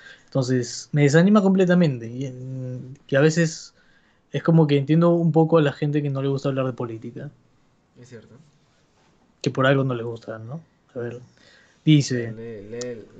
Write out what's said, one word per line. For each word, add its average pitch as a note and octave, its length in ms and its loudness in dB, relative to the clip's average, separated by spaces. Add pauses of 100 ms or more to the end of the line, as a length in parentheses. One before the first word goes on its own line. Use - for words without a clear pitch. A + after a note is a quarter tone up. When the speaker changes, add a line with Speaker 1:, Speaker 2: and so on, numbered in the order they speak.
(240)
Speaker 1:
entonces B2+ 680 -4
me D3 80 2
desanima E3+ 400 6
completamente. F3+ 640 2
Y, B2 200 -10
en-, B2+ 760 -12
y - 120 -2
a - 20 4
veces D#3+ 540 0 (580)
es - 120 -4
como E3 220 6
que C#3+ 120 2
entiendo D#3 320 2
un E3+ 240 2
poco D#3+ 240 4
a E3 40 6
la C#3+ 120 2
gente D3 280 -2
que C#3+ 80 -4
no C3+ 120 -4
le C#3 80 -2
gusta C#3 180 -4
hablar C3+ 180 -2
de C3 60 -4
política. A#2+ 580 -12 (720)
Speaker 2:
Es A#2+ 80 -20
cierto. G#2+ 280 -20 (1080)
Speaker 1:
Que C3+ 100 -4
por C3 160 0
algo C3+ 160 2
no C3 100 -4
le A#2 100 -6
gusta, A2+ 360 -12
¿no? B2 220 -14 (340)
A B2+ 40 -10
ver, A#2+ 200 -10 (640)
dice, C3 480 2
Speaker 2:
Lee, A2+ 380 -14
lee, A#2+ 340 -12 (160)